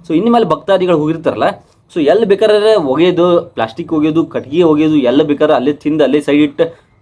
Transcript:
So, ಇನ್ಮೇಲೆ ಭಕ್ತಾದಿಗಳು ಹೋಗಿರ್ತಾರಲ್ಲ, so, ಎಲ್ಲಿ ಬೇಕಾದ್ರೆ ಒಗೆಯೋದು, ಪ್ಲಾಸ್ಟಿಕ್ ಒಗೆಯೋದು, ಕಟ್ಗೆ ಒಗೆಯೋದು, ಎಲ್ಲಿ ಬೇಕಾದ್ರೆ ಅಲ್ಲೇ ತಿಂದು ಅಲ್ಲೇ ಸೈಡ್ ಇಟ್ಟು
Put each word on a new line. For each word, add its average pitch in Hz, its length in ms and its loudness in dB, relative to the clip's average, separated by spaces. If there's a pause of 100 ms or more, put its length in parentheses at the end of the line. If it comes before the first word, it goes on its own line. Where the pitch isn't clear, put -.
So, 170 60 -2
ಇನ್ಮೇಲೆ 226 300 2
ಭಕ್ತಾದಿಗಳು 180 540 0
ಹೋಗಿರ್ತಾರಲ್ಲ, 151 680 -4 (320)
so, 170 60 -2
ಎಲ್ಲಿ 185 240 2
ಬೇಕಾದ್ರೆ 208 500 2
ಒಗೆಯೋದು, 170 640 0
ಪ್ಲಾಸ್ಟಿಕ್ 123 520 -8
ಒಗೆಯೋದು, 156 340 0
ಕಟ್ಗೆ 135 360 -4
ಒಗೆಯೋದು, 156 340 2
ಎಲ್ಲಿ 135 280 2
ಬೇಕಾದ್ರೆ 147 320 0
ಅಲ್ಲೇ 127 160 0
ತಿಂದು 151 320 -2
ಅಲ್ಲೇ 139 160 0
ಸೈಡ್ 147 220 0
ಇಟ್ಟು - 480 -4 (120)